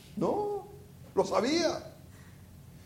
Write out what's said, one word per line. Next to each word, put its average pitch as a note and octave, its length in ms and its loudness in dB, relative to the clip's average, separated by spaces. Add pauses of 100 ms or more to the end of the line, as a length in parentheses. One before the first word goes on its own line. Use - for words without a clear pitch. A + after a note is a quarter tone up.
(160)
No, G4 520 2 (460)
lo F#3+ 120 6
sabía. C#4+ 640 4 (960)